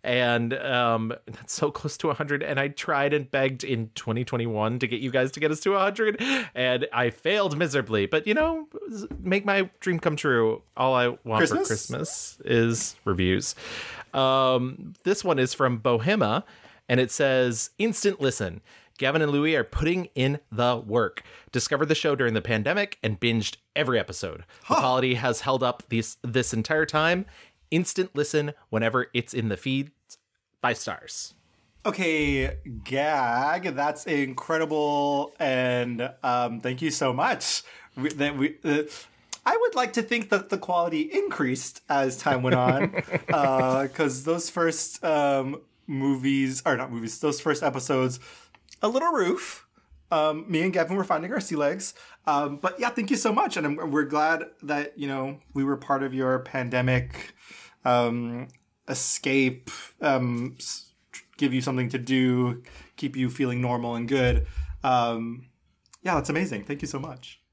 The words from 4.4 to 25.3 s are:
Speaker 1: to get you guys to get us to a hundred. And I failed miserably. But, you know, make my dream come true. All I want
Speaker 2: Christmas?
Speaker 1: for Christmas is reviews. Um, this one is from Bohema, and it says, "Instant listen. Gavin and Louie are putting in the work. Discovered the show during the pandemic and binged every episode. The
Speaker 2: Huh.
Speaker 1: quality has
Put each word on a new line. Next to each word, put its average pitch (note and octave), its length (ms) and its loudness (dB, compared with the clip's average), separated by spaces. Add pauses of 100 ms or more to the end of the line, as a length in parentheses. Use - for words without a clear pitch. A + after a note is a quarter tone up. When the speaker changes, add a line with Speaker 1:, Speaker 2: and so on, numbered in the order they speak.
Speaker 1:
to B2+ 80 0
get A2+ 140 -2
you B2+ 100 -4
guys C3+ 200 2
to - 100 -12
get D3+ 100 2
us D3+ 100 -2
to G3 140 2
a F#3+ 40 4
hundred. G#3 420 2 (340)
And B2+ 380 2
I A#2+ 180 2
failed F#3 460 0
miserably. B2 500 2
But, D#3 180 0
you G#3 80 2
know, D#4 340 0 (540)
make F#3+ 240 0
my G3 240 2 (120)
dream F3 180 0
come D#3 160 0
true. A#2 480 2 (140)
All C3 180 4
I B2 120 4 (160)
want A2 160 2
Speaker 2:
Christmas? E3 220 4
Speaker 1:
for G4 60 0
Christmas - 760 -4
is A#2 500 2 (100)
reviews. F#2 500 2 (580)
Um, C3 800 2 (100)
this G3 200 0
one E3+ 140 2
is B2+ 160 2
from B2+ 260 2
Bohema, B2 640 2 (440)
and B2 120 4
it B2+ 120 2
says, B2+ 680 2
"Instant G3+ 420 0
listen. G#2 420 -2 (360)
Gavin C#3 240 2
and D3 100 2
Louie D3+ 240 2
are B2 80 2
putting E3+ 420 0 (100)
in C#3 240 2 (120)
the A#2+ 260 2
work. A2 460 -2 (280)
Discovered C#3 360 0
the D#3 80 4
show D3 200 2
during B2 180 2
the G#2+ 80 2
pandemic C#3 640 0
and G#2+ 160 -2
binged A2+ 380 0 (180)
every C3+ 240 0
episode. F2+ 400 -8 (280)
The C#4 80 2
Speaker 2:
Huh. - 40 4
Speaker 1:
quality B2+ 360 4
has A#2+ 260 0